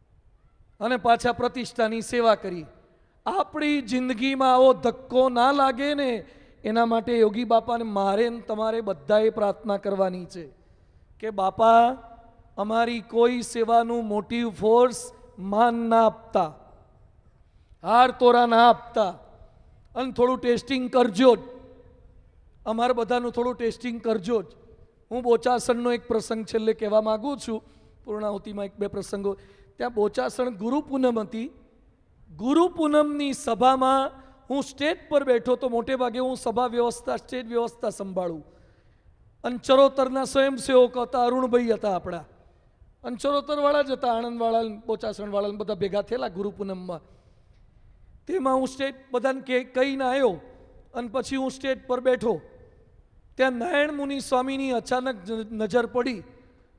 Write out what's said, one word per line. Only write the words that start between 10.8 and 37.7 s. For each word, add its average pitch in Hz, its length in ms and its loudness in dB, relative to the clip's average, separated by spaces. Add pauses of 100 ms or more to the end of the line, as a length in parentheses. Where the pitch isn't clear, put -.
કે, 220 100 -8
"બાપા, 226 680 4 (600)
અમારી 226 440 -2
કોઈ 233 420 2
સેવાનું 233 600 0
મોટિવ 220 460 -4
ફોર્સ 226 600 2 (260)
માન 208 360 2
ના 226 320 4
આપતા, 185 480 -2 (1300)
હાર 240 280 6
તોરા 240 360 6
ના 233 220 6
આપતા, 214 500 0 (760)
અને 247 180 -4
થોડું 247 280 2
ટેસ્ટિંગ 247 500 -2
કરજો 247 460 6
જ, - 20 -8 (1300)
અમારે 233 260 0
બધાનું 240 400 -2
થોડું 240 240 -2
ટેસ્ટિંગ 233 440 -6
કરજો 220 420 0
જ." 160 40 -16 (640)
હું 247 120 -6
બોચાસણનો 240 720 0
એક 233 160 -6
પ્રસંગ 226 360 -4
છેલ્લે 220 280 -2
કહેવા 214 280 0
માગું 220 380 -2
છું, 220 260 -8 (400)
પૂર્ણાહુતિમાં 202 600 -8
એક 202 120 -12
બે 202 100 -4
પ્રસંગો. 196 500 -6 (400)
ત્યાં 240 180 -6
બોચાસણ 247 560 -2
ગુરુ 233 300 -2
પૂનમ 254 400 0
હતી. 226 300 -8 (840)
ગુરુ 285 320 4
પૂનમની 294 640 0
સભામાં 262 800 2 (400)
હું 269 120 -2
સ્ટેજ 294 460 -4
પર 285 160 2
બેઠો 247 320 2
તો, 262 120 -4
મોટે 240 280 -2
ભાગે 247 220 -2
હું 254 180 -2
સભા 240 300 -2
વ્યવસ્થા, 240 500 -2
સ્ટેજ 247 300 -10
વ્યવસ્થા 233 440 -4